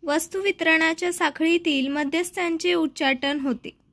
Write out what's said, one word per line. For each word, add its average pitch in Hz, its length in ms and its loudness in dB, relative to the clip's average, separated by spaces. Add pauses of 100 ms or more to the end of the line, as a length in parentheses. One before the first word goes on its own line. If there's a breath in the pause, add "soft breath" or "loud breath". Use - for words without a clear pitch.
वस्तू 320 380 -2
वितरणाच्या 320 720 2
साखळीतील 320 720 2
मध्यस्थांचे 330 880 -2
उच्चाटन 285 640 0
होते. 269 380 -6 (160)